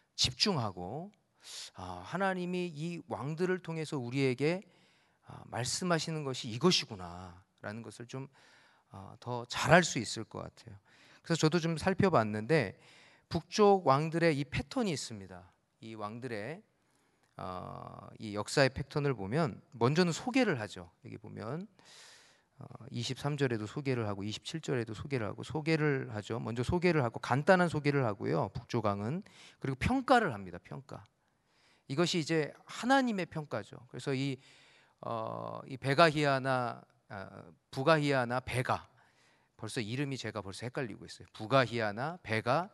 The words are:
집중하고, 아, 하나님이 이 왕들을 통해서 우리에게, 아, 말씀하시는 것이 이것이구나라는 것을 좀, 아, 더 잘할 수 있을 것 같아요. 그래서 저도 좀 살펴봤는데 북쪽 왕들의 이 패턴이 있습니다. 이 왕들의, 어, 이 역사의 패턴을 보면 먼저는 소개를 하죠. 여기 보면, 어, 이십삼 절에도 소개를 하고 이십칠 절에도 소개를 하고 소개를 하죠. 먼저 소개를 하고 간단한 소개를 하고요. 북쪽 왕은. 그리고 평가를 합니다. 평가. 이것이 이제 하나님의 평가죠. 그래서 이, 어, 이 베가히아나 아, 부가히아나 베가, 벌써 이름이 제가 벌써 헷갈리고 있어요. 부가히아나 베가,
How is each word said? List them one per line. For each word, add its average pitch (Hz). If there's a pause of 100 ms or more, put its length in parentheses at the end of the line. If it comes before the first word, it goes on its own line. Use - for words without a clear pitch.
(160)
집중하고, 123 (640)
아, 92
하나님이 180
이 165
왕들을 160
통해서 160
우리에게, 135 (640)
아, -
말씀하시는 156
것이 135
이것이구나라는 101
것을 110
좀, 135 (640)
아, 98
더 120
잘할 165
수 151
있을 110
것 104
같아요. 87 (440)
그래서 165
저도 160
좀 165
살펴봤는데 127 (500)
북쪽 196
왕들의 156
이 143
패턴이 -
있습니다. 92 (300)
이 113
왕들의, 117 (760)
어, 92 (120)
이 107
역사의 131
패턴을 143
보면 110 (100)
먼저는 151
소개를 226
하죠. 95 (120)
여기 110
보면, 107 (920)
어, - (260)
이십삼 127
절에도 120
소개를 127
하고 98
이십칠 107
절에도 117
소개를 120
하고 107
소개를 147
하죠. 110
먼저 120
소개를 170
하고 113
간단한 175
소개를 143
하고요. 113
북쪽 120
왕은. 107 (360)
그리고 135
평가를 240
합니다. 92
평가. - (840)
이것이 165
이제 156 (120)
하나님의 240
평가죠. 143 (120)
그래서 139
이, 135 (640)
어, 113
이 135
베가히아나 135 (280)
아, 98 (200)
부가히아나 135
베가, - (680)
벌써 110
이름이 127
제가 107
벌써 95
헷갈리고 120
있어요. 92
부가히아나 117
베가, 117